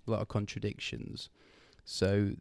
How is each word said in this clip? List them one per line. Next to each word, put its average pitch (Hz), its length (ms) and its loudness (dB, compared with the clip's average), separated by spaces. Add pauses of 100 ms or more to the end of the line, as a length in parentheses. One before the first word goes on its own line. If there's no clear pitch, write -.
a - 20 0
lot 107 120 2
of 104 80 -6
contradictions. - 1000 -4 (560)
So 101 560 4